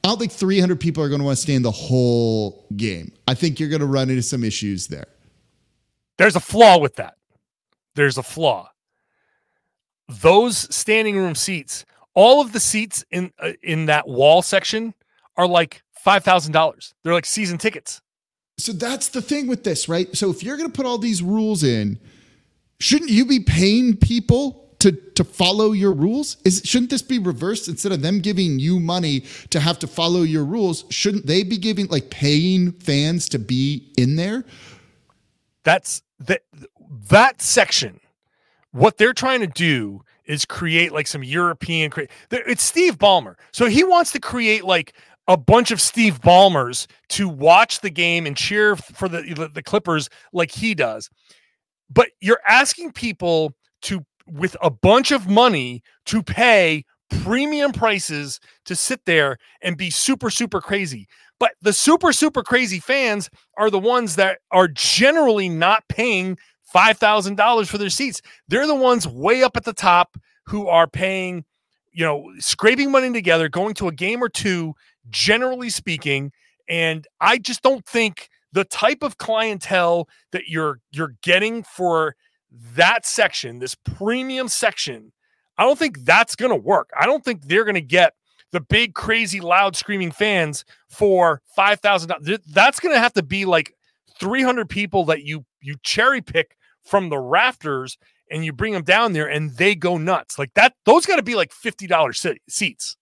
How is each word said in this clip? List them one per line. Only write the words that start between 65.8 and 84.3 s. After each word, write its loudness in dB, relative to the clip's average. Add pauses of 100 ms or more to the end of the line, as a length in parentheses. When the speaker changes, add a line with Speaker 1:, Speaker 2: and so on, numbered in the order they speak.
Speaker 2:
paying -4 (240)
five 4
thousand 0
dollars 2
for -8
their -4
seats. -6 (260)
They're 0
the 0
ones 2
way 0
up 0
at -8
the -6
top 2 (300)
who -6
are 6
paying, -6 (480)
you -4
know, -4 (140)
scraping 0
money 2
together, 0
going -4
to -6
a -6
game -6
or -4
two, -4 (360)
generally -2
speaking. -6 (340)
And -4 (140)
I 4
just -8
don't 0
think -4 (220)
the 0
type -2
of -6
clientele -2 (240)
that -10
you're, -4 (120)
you're -8
getting 0
for -4 (580)
that 2
section, -4
this -10
premium -6